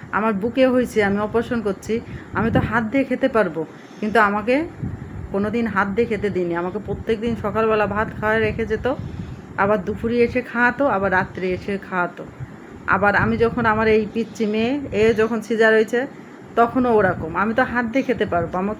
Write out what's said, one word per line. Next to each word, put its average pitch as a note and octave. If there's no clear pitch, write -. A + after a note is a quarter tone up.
আমার A3
বুকে A#3+
হয়েছে, A#3+
আমি G3+
অপারেশন A3+
করছি, G#3+
আমি G#3+
তো -
হাত A3+
দিয়ে C4+
খেতে B3+
পারবো, F3
কিন্তু G#3+
আমাকে G#3+
কোনো G3+
দিন A#3
হাত G3
দিয়ে A3
খেতে G3+
দিইনি। F3
আমাকে F3+
প্রত্যেক G3+
দিন A#3
সকালবেলা G#3+
ভাত G#3
খাওয়ায় G#3+
রেখে A3
যেত, A3
আবার G3
দুপুরে A3+
এসে A#3+
খাওয়াতো, B3
আবার G3
রাত্রে F#3
এসে G3
খাওয়াতো। F3+
আবার G3
আমি G#3+
যখন, A#3
আমার A3
এই G#3+
পিচ্চি A3
মেয়ে, A3+
এ G#3+
যখন A3
সিজার A3
হয়েছে, A3
তখনও A#3
ওরকম। F3
আমি G#3+
তো C4
হাত A#3+
দিয়ে C4
খেতে A3
পারবো, F3
আমার G3+